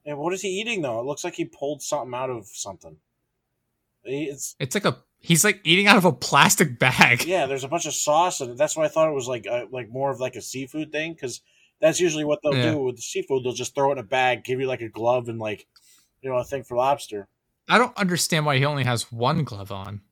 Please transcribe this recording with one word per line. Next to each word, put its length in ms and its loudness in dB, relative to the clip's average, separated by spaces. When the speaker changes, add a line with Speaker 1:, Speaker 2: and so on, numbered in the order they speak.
Speaker 1:
Yeah, 80 -8
what 200 -4
is 80 -8
he 80 -4
eating, 220 -4
though? 180 -4
It 60 -6
looks 180 -6
like 120 -8
he 100 -4
pulled 360 -8
something 320 -6
out 160 -4
of 180 -8
something. 500 -14
He, 220 -6
it's 340 -10
Speaker 2:
It's 160 -4
like 100 -2
a, 120 0
he's, 260 2
like, 180 2
eating 240 4
out 100 10
of 80 4
a 60 6
plastic 680 4
bag. 460 4
Speaker 1:
Yeah, 200 2
there's 180 -2
a 60 -6
bunch 160 -2
of 80 -6
sauce, 480 2
and 160 -8
that's 180 0
why 100 0
I 40 2
thought 200 4
it 60 -2
was, 120 -4
like, 200 -6
uh, 240 -2
like, 180 -8
more 220 -2
of, 80 -6
like, 160 -4
a 60 -10
seafood 500 -8
thing, 240 -6
'cause 260 -10
that's 200 4
usually 260 2
what 180 0
they'll 140 2
Speaker 2:
Yeah. 140 4
Speaker 1:
do 80 0
with 180 -2
the 40 -16
seafood. 440 -2
They'll 80 -2
just 200 -8
throw 160 2
it 40 2
in 60 -6
a 40 -8
bag, 400 0
give 160 -4
you, 80 -2
like, 140 -4
a 80 -8
glove 400 0
and, 100 -6
like, 260 -6
you 80 -8
know, 80 0
a 60 0
thing 200 -6
for 120 -8
lobster. 540 0
Speaker 2:
I 80 4
don't 200 2
understand 480 0
why 120 2
he 80 2
only 180 0
has 300 -2
one 320 0
glove 260 -10
on. 300 -10